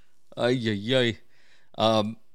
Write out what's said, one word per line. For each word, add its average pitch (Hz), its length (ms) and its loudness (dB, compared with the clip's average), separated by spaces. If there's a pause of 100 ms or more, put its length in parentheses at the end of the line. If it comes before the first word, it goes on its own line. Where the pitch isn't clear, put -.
(360)
Ay, 131 300 0
ay, 107 300 -2
ay. 117 220 0 (600)
Um, 110 380 2 (180)